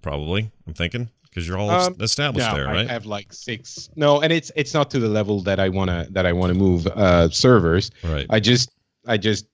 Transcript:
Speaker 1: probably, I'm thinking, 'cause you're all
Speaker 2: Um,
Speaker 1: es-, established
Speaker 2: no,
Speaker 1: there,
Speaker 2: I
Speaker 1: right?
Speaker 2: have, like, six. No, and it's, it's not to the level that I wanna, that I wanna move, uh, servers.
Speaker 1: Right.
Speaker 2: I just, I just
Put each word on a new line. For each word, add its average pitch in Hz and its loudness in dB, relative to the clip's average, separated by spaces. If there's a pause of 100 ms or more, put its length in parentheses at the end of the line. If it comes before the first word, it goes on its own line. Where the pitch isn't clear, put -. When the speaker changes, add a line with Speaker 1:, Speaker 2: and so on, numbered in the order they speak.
Speaker 1:
probably, 80 -6 (160)
I'm 82 -14
thinking, 87 -6 (240)
'cause 87 -8
you're 90 -8
all 104 -4
Speaker 2:
Um, 180 0
Speaker 1:
es-, 101 -6
established 131 -2
Speaker 2:
no, 107 -2
Speaker 1:
there, 69 -4
Speaker 2:
I - -4
Speaker 1:
right? 113 -4
Speaker 2:
have, 117 -8
like, 101 -10
six. - -14
No, 147 4
and 160 2
it's, 165 -2
it's 143 -4
not 147 0
to 135 0
the 113 0
level 104 0
that 95 -2
I 98 2
wanna, 92 -2
that 95 0
I 90 4
wanna 90 2
move, 90 2
uh, 87 4
servers. 95 4 (100)
Speaker 1:
Right. 76 -4
Speaker 2:
I 110 4
just, 123 0 (340)
I 117 -2
just 104 -2